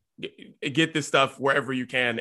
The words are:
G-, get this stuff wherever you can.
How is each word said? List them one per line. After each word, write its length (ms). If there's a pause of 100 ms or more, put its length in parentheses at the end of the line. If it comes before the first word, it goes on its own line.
(200)
G-, 340 (160)
get 240
this 140
stuff 320
wherever 320
you 140
can. 360